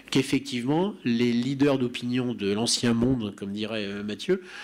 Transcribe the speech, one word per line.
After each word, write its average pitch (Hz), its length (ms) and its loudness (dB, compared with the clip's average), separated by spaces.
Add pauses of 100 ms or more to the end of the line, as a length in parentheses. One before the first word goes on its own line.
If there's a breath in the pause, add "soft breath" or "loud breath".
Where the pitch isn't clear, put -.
(100)
qu'effectivement, 135 840 0 (100)
les 120 280 4
leaders 135 460 2
d'opinion 123 560 -2
de 101 180 -2
l'ancien 117 420 2
monde, 113 420 2
comme 101 160 -8
dirait, 107 320 -4
euh, 101 180 -6
Mathieu, 104 400 -2 (220 loud breath)